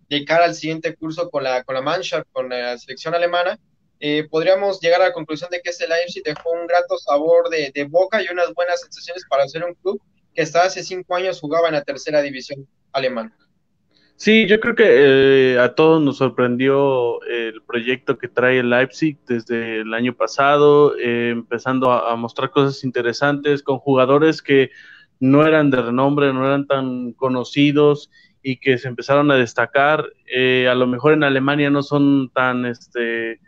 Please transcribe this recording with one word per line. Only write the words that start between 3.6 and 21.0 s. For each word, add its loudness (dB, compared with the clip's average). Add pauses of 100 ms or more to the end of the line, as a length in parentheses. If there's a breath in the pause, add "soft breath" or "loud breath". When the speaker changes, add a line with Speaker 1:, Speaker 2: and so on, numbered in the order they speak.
Speaker 1:
eh, -4
podríamos 0
llegar 2
a 4
la 0
conclusión -10
de -6
que -6
ese -8
Leipzig -4
dejó -6
un -6
grato 0
sabor 2
de, -4
de -4
boca 0
y -8
unas -2
buenas -2
sensaciones -16
para 0
ser -10
un -10
club -6 (340)
que -2
hasta 0
hace -2
cinco -8
años -4
jugaba 0
en -2
la -2
tercera -4
división -12 (260)
alemana. -6 (840)
Speaker 2:
Sí, 4
yo 4
creo -4
que, 4
eh, 6
a 2
todos 4
nos 0
sorprendió 0
el -6
proyecto -4
que -10
trae 2
el 0
Leipzig -2 (120)
desde -4
el -8
año -2
pasado, 2
eh, -2